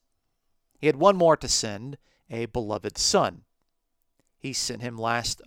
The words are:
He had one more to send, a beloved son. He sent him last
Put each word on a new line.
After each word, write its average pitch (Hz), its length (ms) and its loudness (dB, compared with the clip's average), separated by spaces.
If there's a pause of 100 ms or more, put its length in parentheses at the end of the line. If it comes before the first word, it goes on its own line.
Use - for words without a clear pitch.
(760)
He 143 100 0
had 151 100 2
one 190 200 6
more 165 200 6
to - 100 -8
send, 117 500 -4 (320)
a 117 160 -6
beloved 107 520 -4
son. 113 460 0 (960)
He 135 160 -10
sent 117 300 -6
him 120 140 -10
last 117 500 -4